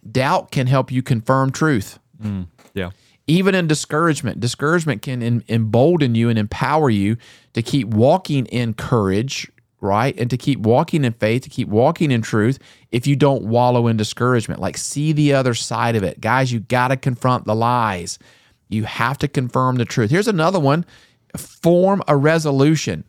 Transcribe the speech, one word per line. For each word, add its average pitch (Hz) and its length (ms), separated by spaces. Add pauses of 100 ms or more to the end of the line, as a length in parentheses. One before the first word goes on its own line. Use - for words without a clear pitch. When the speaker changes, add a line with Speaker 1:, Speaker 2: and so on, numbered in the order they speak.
(100)
Speaker 1:
doubt 131 400
can 131 160
help 131 240
you 127 120
confirm 135 500
truth. 143 460 (240)
Speaker 2:
Mm. 98 240 (260)
Yeah. 90 180 (360)
Speaker 1:
Even 185 280
in 180 120
discouragement, 151 760
discouragement 143 640
can 127 200
em-, 117 280
embolden 120 640
you 117 160
and 113 80
empower 135 500
you 107 300 (340)
to - 80
keep 117 280
walking 135 580
in 117 260
courage, 107 760 (320)
right? 107 360
And 120 120
to 127 80
keep 131 220
walking 139 440
in 117 80
faith, 113 300
to - 80
keep - 180
walking 139 420
in 117 120
truth 113 360 (320)
if 120 160
you 143 100
don't 135 280
wallow 120 440
in 113 100
discouragement. 120 640
Like, 92 160
see 151 340
the 147 220
other 131 180
side 117 440
of 104 60
it. - 200
Guys, 123 280
you 117 100
gotta 123 360
confront 127 480
the - 100
lies. 113 640 (520)
You 107 140
have 120 340
to 147 100
confirm 127 480
the 120 80
truth. 110 260
Here's 196 180
another 180 300
one. 151 280 (500)
Form 180 720
a 151 80
resolution. 147 920